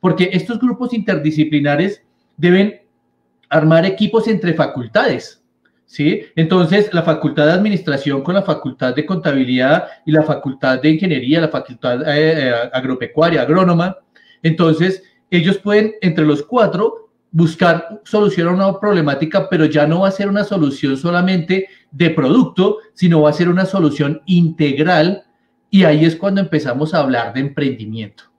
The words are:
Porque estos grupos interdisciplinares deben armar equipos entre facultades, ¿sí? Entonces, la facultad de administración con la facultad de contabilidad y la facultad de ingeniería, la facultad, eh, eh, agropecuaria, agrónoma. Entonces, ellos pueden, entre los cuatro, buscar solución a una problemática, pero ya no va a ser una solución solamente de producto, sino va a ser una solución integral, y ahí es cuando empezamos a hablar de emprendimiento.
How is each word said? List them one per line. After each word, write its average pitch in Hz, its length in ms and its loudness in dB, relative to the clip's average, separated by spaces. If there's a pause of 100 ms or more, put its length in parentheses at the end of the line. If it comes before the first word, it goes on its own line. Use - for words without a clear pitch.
Porque 175 320 0
estos 185 260 -4
grupos 247 340 -2
interdisciplinares 156 1080 -2 (340)
deben 185 440 2 (680)
armar 160 380 4
equipos 214 400 0
entre 180 280 -2
facultades, 147 880 -4 (440)
¿sí? 160 360 -2 (120)
Entonces, 180 580 2
la 170 120 0
facultad 151 420 0
de 160 60 4
administración 151 720 -2
con 175 120 -4
la 196 80 0
facultad 131 540 -4
de 151 100 -4
contabilidad 135 800 0 (180)
y 156 60 -4
la 156 140 4
facultad 135 580 -4
de 151 80 4
ingeniería, 156 500 0
la 160 80 -2
facultad, 123 540 -6
eh, 151 460 0
eh, 120 60 0 (180)
agropecuaria, 131 720 -2
agrónoma. 175 540 0 (460)
Entonces, 165 600 0 (260)
ellos 180 280 0
pueden, 214 420 0
entre 160 240 0
los 143 180 2
cuatro, 220 600 -2 (300)
buscar 170 680 0
solución 196 420 0
a 175 60 0
una 196 260 0
problemática, 160 720 -2
pero 160 140 2
ya 151 240 2
no 170 120 0
va 196 80 2
a 196 40 -2
ser 202 160 -4
una 202 160 0
solución 147 520 -2
solamente 180 680 -2 (240)
de 156 200 0
producto, 180 680 2 (140)
sino 165 300 2
va 151 80 6
a - 20 -2
ser 175 160 0
una 180 180 0
solución 151 600 -2
integral, 165 1000 0 (440)
y 190 140 4
ahí 156 220 4
es 165 100 2
cuando 196 260 -2
empezamos 147 540 -2
a 165 60 2
hablar 120 340 -2
de 131 60 -4
emprendimiento. 113 840 -6 (160)